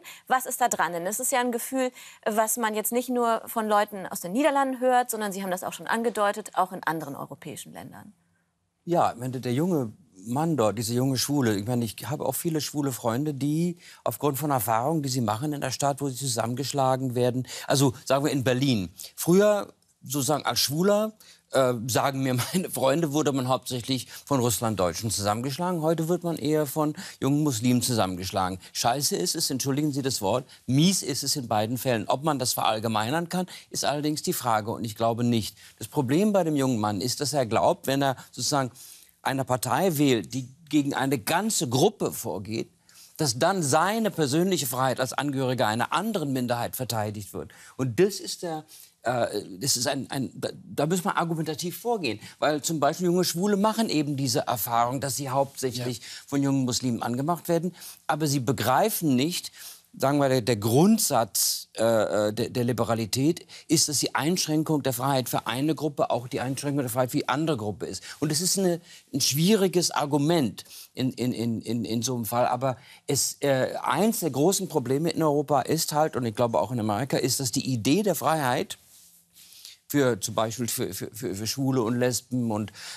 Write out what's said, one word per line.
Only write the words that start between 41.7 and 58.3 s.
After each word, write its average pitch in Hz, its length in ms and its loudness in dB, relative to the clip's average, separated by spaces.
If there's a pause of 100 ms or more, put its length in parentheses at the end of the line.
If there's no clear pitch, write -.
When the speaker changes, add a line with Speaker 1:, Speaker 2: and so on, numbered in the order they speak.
Speaker 2:
vorgeht, 104 580 -6 (460)
dass 127 240 -2
dann 180 240 2
seine 180 480 2
persönliche 156 560 2
Freiheit 127 320 0
als 127 140 -2
Angehöriger 131 520 0
einer 113 280 0
anderen 170 400 -2
Minderheit 120 420 -2
verteidigt 107 580 -4
wird. 82 200 -10 (240)
Und 127 240 0
das 196 180 2
ist - 240 -10
der, 156 220 -6 (380)
äh, 120 240 0 (340)
das 127 160 0
ist 127 100 -2
ein, 139 240 -4
ein, 131 220 -4
da, 131 160 -6 (120)
da 139 260 -2
müssen 180 180 0
wir 190 120 -2
argumentativ 165 600 -2
vorgehen. 180 400 -2 (200)
Weil 147 240 0
zum 160 180 -2
Beispiel 165 240 0
junge 175 180 4
Schwule 196 320 0
machen 214 320 2
eben 147 300 0
diese 135 240 0
Erfahrung, 120 580 0
dass 135 160 -4
sie 139 140 -6
hauptsächlich 127 720 -2
Speaker 3:
Ja. - 40 -20 (240)
Speaker 2:
von 143 160 0
jungen 135 220 2
Muslimen 120 360 0
angemacht 143 460 -4
werden. 170 260 0 (340)
Aber 156 200 0
sie 139 140 2